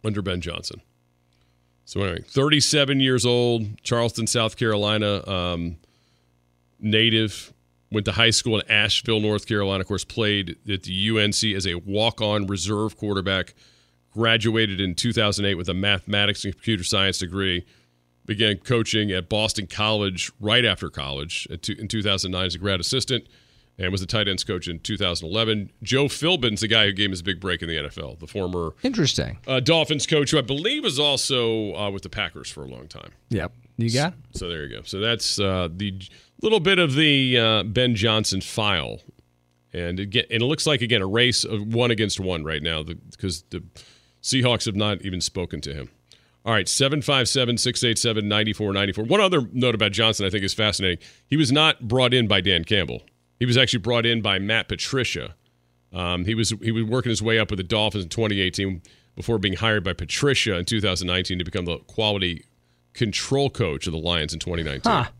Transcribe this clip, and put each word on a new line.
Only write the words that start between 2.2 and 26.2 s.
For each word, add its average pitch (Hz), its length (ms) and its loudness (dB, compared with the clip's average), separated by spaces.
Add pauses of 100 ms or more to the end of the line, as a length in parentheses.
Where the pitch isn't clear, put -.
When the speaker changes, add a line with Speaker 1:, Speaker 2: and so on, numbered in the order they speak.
Speaker 1:
thirty-seven 139 720 4
years 127 240 2
old, 120 580 0
Charleston, 117 440 0
South 113 320 0
Carolina, 104 680 0
um, 87 500 -2 (1000)
native, 110 760 2 (380)
went 107 140 0
to 101 80 -2
high 117 180 4
school 107 300 0
in - 100 -6
Asheville, 107 500 2
North 104 260 0
Carolina. 98 340 0
Of 92 80 -4
course, 95 160 -2
played 101 520 0 (120)
at 98 160 -4
the 90 80 -8
U 104 260 0
N 104 140 2
C 107 220 0
as 98 120 -2
a 90 100 -2
walk-on 104 680 -2
reserve 101 500 -2
quarterback, 95 580 -2 (580)
graduated 110 680 2
in 90 140 0
two 117 180 0
thousand 104 340 2
eight 98 80 2
with 85 140 -4
a 90 60 -2
mathematics 101 720 0
and 98 100 -4
computer 98 300 -2
science 95 340 0
degree, 92 460 -2 (600)
began 104 320 0
coaching 110 520 0
at 90 180 -2
Boston 107 380 -2
College 104 640 -2 (100)
right 113 240 2
after 92 260 0
college 71 600 -8
at 80 120 -10
two, - 160 -6
in 104 100 -10
two 107 140 -2
thousand 95 300 0
nine 92 140 -2
as 87 80 -4
a 90 40 -8
grad 95 220 -2
assistant, 123 460 -2 (520)
and 92 140 -2
was 90 80 -2
the 92 60 -8
tight 104 220 0
ends 95 160 -2
coach 90 240 -4
in 82 120 -8
two 107 160 -6
thousand 87 320 -2
eleven. 107 420 0 (120)
Joe 135 240 2
Philbin's 131 540 0